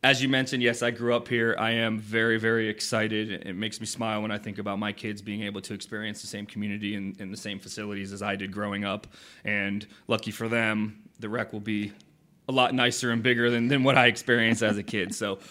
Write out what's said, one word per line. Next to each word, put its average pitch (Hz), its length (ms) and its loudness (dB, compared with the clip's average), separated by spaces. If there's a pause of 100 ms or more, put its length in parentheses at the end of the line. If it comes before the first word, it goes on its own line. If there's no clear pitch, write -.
as 131 180 6
you 135 60 2
mentioned, 131 360 2
yes, 117 180 4
I 120 100 2
grew 117 240 2
up 117 140 0
here. 113 300 2
I 110 120 2
am 113 280 2
very, 110 400 2
very 113 280 2
excited. 107 640 -2
It 92 240 -8
makes 104 240 -6
me 113 60 -8
smile 110 380 -4
when 107 80 -4
I 104 80 -4
think 101 180 -10
about 101 220 -4
my 104 120 -2
kids 101 300 -8
being 107 220 -6
able 101 180 -6
to 104 140 -10
experience 107 460 -8
the 101 60 -14
same 101 200 -10
community 104 480 -4
and, 98 260 -8
and 95 100 -10
the 107 60 -10
same 101 220 -8
facilities 101 520 -8
as 98 120 -10
I 101 120 -2
did 98 160 -6
growing 101 320 -4
up. 101 240 -4 (380)
And 101 400 0 (220)
lucky 110 240 0
for 113 180 -6
them, 107 540 0 (160)
the 110 100 -10
rec 110 240 -4
will 110 80 -8
be 104 320 -4 (560)
a - 20 -2
lot 127 220 4
nicer 123 380 2
and 117 100 2
bigger 120 300 4
than, 120 160 2
than 135 160 4
what 131 120 6
I 123 120 8
experienced 113 560 2
as 104 120 4
a 101 80 -4
kid. 101 300 -2
So 101 240 -4 (140)